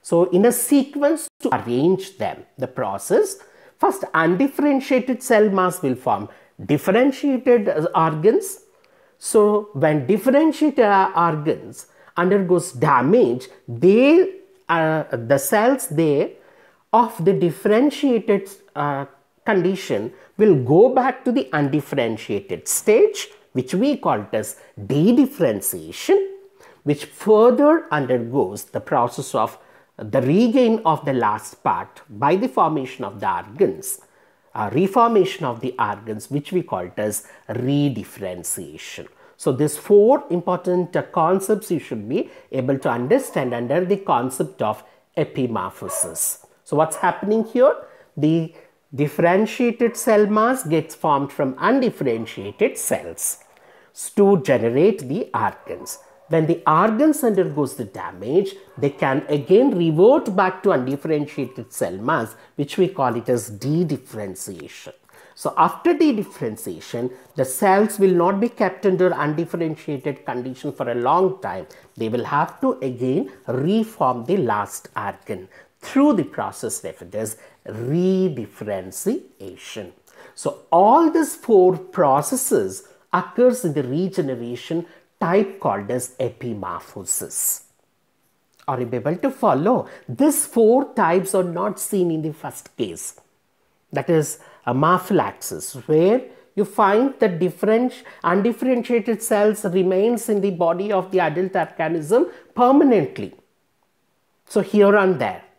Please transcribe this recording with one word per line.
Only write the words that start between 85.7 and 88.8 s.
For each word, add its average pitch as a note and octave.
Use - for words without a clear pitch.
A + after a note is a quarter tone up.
as B2
epimorphosis. G2+
Are C3